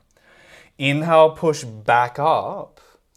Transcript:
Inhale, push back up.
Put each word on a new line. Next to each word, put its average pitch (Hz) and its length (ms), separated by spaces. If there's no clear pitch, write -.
Inhale, 156 500
push 156 340
back 120 560
up. 143 640